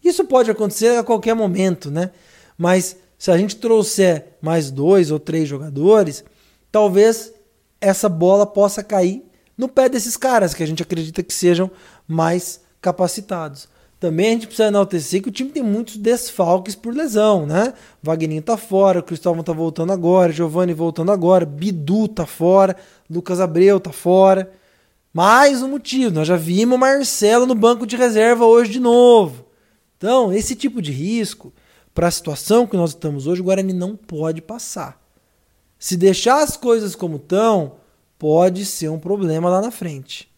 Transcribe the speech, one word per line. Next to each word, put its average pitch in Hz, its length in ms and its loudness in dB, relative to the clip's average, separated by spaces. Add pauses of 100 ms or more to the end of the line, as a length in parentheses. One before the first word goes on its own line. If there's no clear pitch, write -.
Isso 349 220 0
pode 254 260 2
acontecer 214 460 0
a 233 80 -2
qualquer 226 300 -2
momento, 185 560 -2
né? 170 200 -4 (460)
Mas 180 400 0 (220)
se - 120 -4
a 170 60 4
gente 196 200 -2
trouxer 196 840 0
mais 156 300 -2
dois 156 400 2
ou 151 80 -2
três 160 300 -4
jogadores, 147 760 0 (460)
talvez 214 600 2 (480)
essa 196 280 0
bola 185 380 4
possa 202 360 0
cair 196 420 -2 (320)
no 254 120 -6
pé 262 200 2
desses 240 280 -4
caras, 226 380 0
que - 80 -8
a 160 40 -4
gente 160 160 -6
acredita 165 400 -8
que - 120 -8
sejam 180 360 0 (360)
mais 165 540 -4 (200)
capacitados. 175 880 -6 (320)
Também 175 280 0
a 226 40 2
gente 226 160 -4
precisa 220 200 0
enaltecer 196 540 -2
que 226 60 -8
o 208 40 -10
time 262 180 -8
tem 294 120 -6
muitos 220 340 -4
desfalques 202 760 -2
por 233 200 -10
lesão, 214 520 0
né? 196 260 -2 (300)
Vagninho 160 400 -4
tá 226 140 -2
fora, 190 420 2
o 170 40 -4
Cristóvão 165 400 -4
tá 170 100 -6
voltando 165 400 -4
agora, 180 400 2
Giovani 170 420 -2
voltando 165 380 -2
agora, 180 340 2
Bidu 175 600 -2
tá 185 180 -8
fora, 190 500 2 (320)
Lucas 175 320 -6
Abreu 185 400 2
tá 180 120 -12
fora. 190 580 2 (640)
Mais 247 500 4
um 262 60 -6
motivo, 262 420 -2
nós 156 160 -2
já 175 100 2
vimos 190 400 0
o - 20 0
Marcelo 254 680 2
no 254 80 0
banco 233 320 2
de 233 100 -6
reserva 233 480 2
hoje 226 280 6
de 254 80 -4
novo. 233 680 6 (500)
Então, 226 360 0
esse 220 240 -4
tipo 240 260 -6
de 147 80 -8
risco, 185 640 -8 (420)
pra 170 160 0
situação 202 560 -2
que - 100 -6
nós 170 140 0
estamos 143 360 -8
hoje, 180 140 -2
o 185 40 -8
Guarani 190 280 -2
não 185 220 -6
pode 160 480 -8
passar. - 580 -14 (800)
Se - 180 -8
deixar 196 460 2
as 294 140 -4
coisas 226 400 -2
como 160 220 -8
tão, 190 580 -2 (420)
pode 180 480 0
ser 160 220 -8
um 160 100 -6
problema 175 500 -4
lá 185 140 0
na 240 80 -6
frente. 151 680 -14